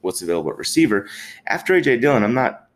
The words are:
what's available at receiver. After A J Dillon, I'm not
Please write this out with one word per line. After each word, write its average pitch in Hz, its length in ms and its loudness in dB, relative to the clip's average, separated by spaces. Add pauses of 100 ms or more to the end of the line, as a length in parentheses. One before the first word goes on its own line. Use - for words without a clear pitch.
what's 92 200 -6
available 82 280 -2
at - 60 -8
receiver. 107 520 0 (400)
After - 260 0
A 175 60 6
J 139 160 4
Dillon, 123 260 4
I'm 117 120 0
not 127 420 -2